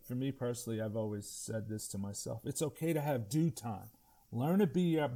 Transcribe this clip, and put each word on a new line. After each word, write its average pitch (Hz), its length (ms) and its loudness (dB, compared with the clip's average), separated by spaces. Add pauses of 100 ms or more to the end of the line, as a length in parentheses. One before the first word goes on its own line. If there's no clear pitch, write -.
for 123 80 -4
me 135 160 0
personally, 120 500 -2
I've 110 140 -2
always 104 320 -2
said - 400 -4
this 107 220 -4
to 101 80 -6
myself, 101 480 -4
it's 143 160 -2
okay 160 320 0
to 151 80 2
have 131 280 0
due 156 200 4
time. 107 400 -6 (420)
Learn 147 280 4
to 208 80 6
be 165 340 4 (140)